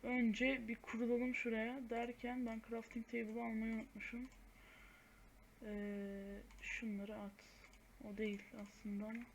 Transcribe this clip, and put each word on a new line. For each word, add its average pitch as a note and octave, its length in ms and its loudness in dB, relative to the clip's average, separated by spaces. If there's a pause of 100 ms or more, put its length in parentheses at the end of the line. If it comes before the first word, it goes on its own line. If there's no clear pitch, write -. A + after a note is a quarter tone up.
Önce B3 640 6
bir A3+ 80 0
kurulalım A#3+ 600 4
şuraya A#3 540 2
derken A#3+ 560 0
ben A3+ 240 0
crafting A3+ 360 -2
table A#3 380 0
almayı A3+ 300 2
unutmuşum. A3+ 560 -4 (1400)
Ee, G3+ 720 -2 (240)
şunları G#3 540 -2
at. G#3 160 -4 (720)
O G3+ 140 -4
değil G#3 240 2 (200)
aslında G3+ 440 -4
ama. A3+ 180 -4 (120)